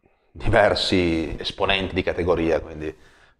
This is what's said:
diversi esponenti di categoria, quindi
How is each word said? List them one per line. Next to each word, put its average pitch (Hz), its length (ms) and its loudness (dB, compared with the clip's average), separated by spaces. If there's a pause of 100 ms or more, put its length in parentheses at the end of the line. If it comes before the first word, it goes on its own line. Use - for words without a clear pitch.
(320)
diversi 87 1080 2
esponenti 95 560 -4
di 92 80 0
categoria, 82 580 0
quindi 78 320 -10 (480)